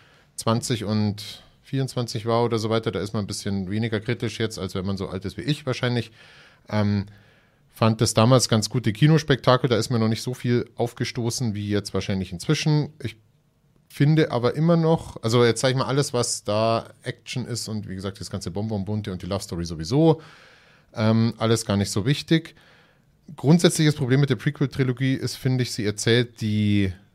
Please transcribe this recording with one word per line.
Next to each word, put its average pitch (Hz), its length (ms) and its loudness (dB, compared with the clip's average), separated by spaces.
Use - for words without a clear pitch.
zwanzig 113 500 -2
und 107 580 -4
vierundzwanzig 123 640 -6
war 117 200 2
oder 113 140 0
so 107 100 -2
weiter. 113 220 -2
Da 87 100 -4
ist 101 100 -6
man 104 140 -4
ein - 20 -8
bisschen 98 420 -6
weniger 110 300 -2
kritisch 117 400 -4
jetzt, 110 180 -4
als 90 160 -6
wenn 92 120 -4
man 98 100 -2
so 95 140 -6
alt 95 160 -8
ist 90 100 -8
wie 107 60 -8
ich 143 240 -4
wahrscheinlich. 120 460 -2
Ähm, 101 380 0
fand 110 260 2
das 120 140 2
damals 120 340 6
ganz 110 220 0
gute 117 240 0
Kinospektakel. 143 760 4
Da 117 60 2
ist 107 140 0
mir 120 100 0
noch 110 80 2
nicht 113 140 0
so 127 120 -6
viel 120 440 0
aufgestoßen 117 800 -4
wie 104 120 -6
jetzt 101 260 -2
wahrscheinlich 95 380 -4
inzwischen. 151 680 0
Ich - 160 -8
finde 151 420 4
aber 120 240 0
immer 165 200 4
noch, 160 460 0
also 120 240 4
jetzt 117 160 2
sag 135 80 2
ich 127 60 0
mal, 131 100 0
alles, 139 280 0
was - 300 -2
da 110 440 0
Action - 420 -8
ist 117 220 -8
und 104 200 -8
wie 95 60 -10
gesagt, 95 260 -8
das 87 120 -12
ganze 95 180 -8
Bonbon-Bunte 104 600 -4
und 87 100 -8
die 87 60 -8
Love 95 160 -4
Story 85 220 -6
sowieso, 117 540 2
ähm, 113 420 2
alles 113 280 0
gar 101 120 0
nicht 101 140 0
so 101 120 -2
wichtig. 160 520 0
Grundsätzliches 160 580 4
Problem 131 260 2
mit 135 120 2
der 120 40 0
Prequel-Trilogie 135 800 -2
ist, - 220 -4
finde 127 260 0
ich, - 120 -4
sie 107 120 -4
erzählt 117 560 0
die, 104 500 2